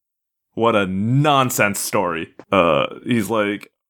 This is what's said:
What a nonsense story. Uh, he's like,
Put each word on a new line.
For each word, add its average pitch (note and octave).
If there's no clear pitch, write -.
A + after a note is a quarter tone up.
What A2+
a G2+
nonsense A#2+
story. F2
Uh, E2+
he's A2+
like, G#2